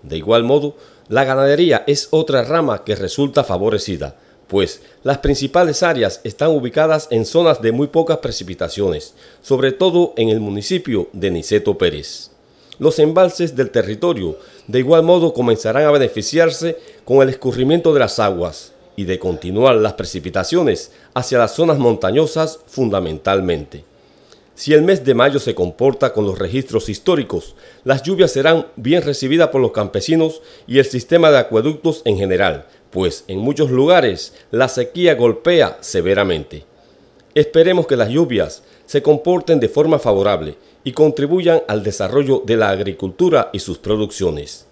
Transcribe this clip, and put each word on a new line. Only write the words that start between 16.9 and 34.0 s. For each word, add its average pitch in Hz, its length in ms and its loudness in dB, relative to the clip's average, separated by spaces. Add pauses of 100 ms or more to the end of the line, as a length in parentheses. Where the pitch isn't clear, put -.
con 135 180 4
el 131 80 4
escurrimiento 135 640 0
de 139 60 4
las 113 180 -2
aguas 87 540 -4 (240)
y 101 80 -6
de 90 140 -4
continuar 95 580 0
las 107 160 2
precipitaciones 95 1000 -4 (240)
hacia 127 240 -2
las 113 160 0
zonas 156 240 2
montañosas 147 880 0
fundamentalmente. 90 1160 -2 (680)
Si - 180 -2
el 151 80 8
mes 175 240 2
de 131 100 2
mayo 135 240 2
se 117 160 -4
comporta 127 600 -2
con 107 100 0
los 92 140 -4
registros 110 500 -4
históricos, 107 680 -4 (280)
las 131 180 0
lluvias 185 300 2
serán 156 340 2 (100)
bien 143 260 0
recibidas 147 460 0
por 135 120 0
los 117 120 0
campesinos 156 680 -2 (260)
y 131 120 2
el 131 80 6
sistema 156 440 2
de 143 60 6
acueductos 143 680 0
en 104 100 0
general, 92 500 -2 (240)
pues 90 380 -4
en 95 100 -8
muchos 139 320 -2
lugares 135 600 2 (180)